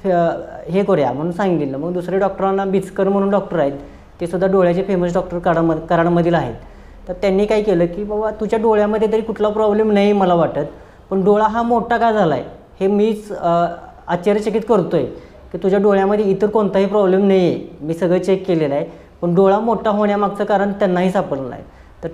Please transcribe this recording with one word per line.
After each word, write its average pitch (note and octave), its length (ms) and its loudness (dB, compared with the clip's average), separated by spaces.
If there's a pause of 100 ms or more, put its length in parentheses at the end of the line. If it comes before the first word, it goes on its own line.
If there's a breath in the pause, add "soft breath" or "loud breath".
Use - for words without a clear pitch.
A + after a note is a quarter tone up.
अ, E3+ 260 2 (400)
हे G3 140 0
करूया D#3 280 2
म्हणून D#3 200 -4
सांगितलं. E3 460 -2
मग E3 140 -6
दुसरे F3+ 260 -4
डॉक्टरांना G3 460 -2
बिचकर F#3+ 440 -2
म्हणून G3 220 0
डॉक्टर G3 280 -2
आहेत, C#3 140 0 (480 loud breath)
ते F3 60 -4
सुद्धा F3+ 200 -2
डोळ्याचे F#3 360 2
फेमस F3+ 320 -2
डॉक्टर F3 240 -4
कराडम-, E3 380 2
कराडमधील E3+ 580 2
आहेत. B2+ 200 -2 (540 loud breath)
तर F#3 40 -8
त्यांनी G3 340 0
काय G#3+ 160 0
केलं F3 240 2
की G3 180 -6
"बाबा G#3+ 260 -4
तुझ्या G#3+ 280 -2
डोळ्यामध्ये G#3+ 540 2
तरी A3 80 2
कुठला G#3+ 280 -2
प्रॉब्लेम G#3+ 440 2
नाही G3+ 200 4
मला F#3+ 220 2
वाटत, D#3 320 0 (440 loud breath)
पण F#3+ 140 0
डोळा G#3 200 4
हा A3 180 0
मोठा A#3 340 0
का A3+ 160 2
झाला F3+ 220 2
आहे - 300 -8 (160)
हे F#3+ 60 0
मीच, G#3 460 0
अ, E3+ 320 0 (440)
आश्चर्यचकित G#3 600 0
करतोय F3 360 2 (480 loud breath)
की F3 60 -8
तुझ्या G3 200 0
डोळ्यामध्ये G3+ 460 2
इतर G3 220 0
कोणताही G#3 400 0
problem G3 420 2
नाही F#3+ 120 4
आहे, - 400 -2
मी D#3 140 -6
सगळं F3+ 240 0
check F#3 280 0
केलेलं D#3 280 0
आहे, D#3 120 -2 (360 loud breath)
पण F3 120 0
डोळा G3 240 4
मोठा A3+ 320 -2
होण्यामागचं G3+ 540 0
कारण G3+ 280 0
त्यांनाही F#3 380 0
सापडलं C#3 400 -4
नाही." G#2+ 120 -14 (420 loud breath)
तर E3 100 -8